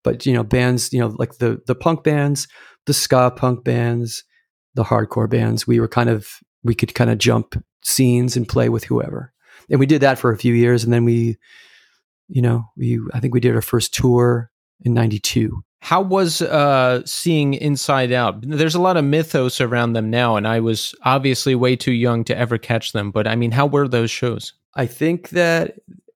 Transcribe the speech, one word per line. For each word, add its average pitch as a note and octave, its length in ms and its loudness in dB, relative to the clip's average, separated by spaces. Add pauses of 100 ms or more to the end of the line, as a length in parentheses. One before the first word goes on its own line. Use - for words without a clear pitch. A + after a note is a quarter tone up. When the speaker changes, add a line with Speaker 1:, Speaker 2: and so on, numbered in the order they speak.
Speaker 1:
but, A#2+ 200 -2
you C3+ 80 0
know, A#2 120 0
bands, B2 480 0
you B2+ 80 0
know, A2+ 180 -2
like, A2+ 200 -6
the, A2+ 280 -2
the C3 80 0
punk E3 300 -2
bands, C#3+ 420 0 (400)
the A2+ 80 0
ska B2+ 380 2
punk B2 320 -2
bands, A#2+ 600 -2 (500)
the A#2 100 0
hardcore A2+ 440 -2
bands, A2+ 380 -2
we A#2 140 2
were A2+ 80 -2
kind A#2+ 200 0
of, G#2+ 300 -4 (240)
we A#2 140 0
could - 180 -4
kind A#2 160 2
of A2 80 0
jump A2+ 420 0 (220)
scenes B2 540 2
and A#2 120 -2
play A#2+ 200 0
with A#2 160 -2
whoever. - 480 -4 (360)
And C3+ 120 2
we C3+ 60 4
did C#3+ 160 4
that C3+ 140 4
for B2 140 0
a G#2+ 80 -2
few A#2+ 160 2
years. A#2+ 300 4
And A#2 80 2
then A#2 120 4
we, A#2 340 0 (920)
you C3 120 -2
know, A#2 260 0 (100)
we, A#2+ 240 -2 (120)
I A#2+ 60 -4
think A#2+ 160 -4
we A2+ 60 4
did A#2 160 2
our A2+ 60 0
first - 300 -2
tour A#2+ 560 2 (340)
in A#2+ 120 0
ninety-two. A2+ 680 -2 (180)
Speaker 2:
How F3+ 200 0
was, F#3 380 0
uh, C3+ 640 2
seeing D3 500 0
Inside C3+ 580 0
Out? A#2 300 0
There's D3+ 320 0
a F3 60 0
lot F#3 160 2
of D3+ 80 2
mythos D3 560 0
around A#2+ 340 0
them A2 160 -2
now, A#2 260 2
and G#2 100 0
I A2+ 140 0
was A2+ 420 -2
obviously C3 520 0
way B2+ 200 2
too - 180 -2
young A#2 320 0
to - 120 -4
ever A2+ 220 -2
catch - 340 -4
them. G2+ 180 -4
But, G#2+ 160 -2
I A2+ 80 0
mean, A#2 160 0
how C#3 160 2
were C#3+ 220 0
those A#2 220 0
shows? - 420 -6 (220)
Speaker 1:
I B2+ 120 -2
think E3+ 440 -4
that E3 480 0 (380)